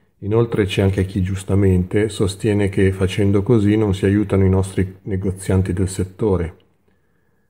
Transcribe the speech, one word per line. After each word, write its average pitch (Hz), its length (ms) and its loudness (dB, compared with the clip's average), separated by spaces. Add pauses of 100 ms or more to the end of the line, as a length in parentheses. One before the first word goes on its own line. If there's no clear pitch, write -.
(240)
Inoltre 110 420 0
c'è 95 160 -2
anche 98 240 2
chi 95 160 -4
giustamente 95 840 0
sostiene 104 600 -2
che 95 240 2
facendo 98 500 0
così 104 320 2
non 107 180 0
si 95 120 -2
aiutano 98 400 2
i 92 40 4
nostri 95 520 -2
negozianti 95 720 -2
del 92 160 -2
settore. 92 640 -2 (960)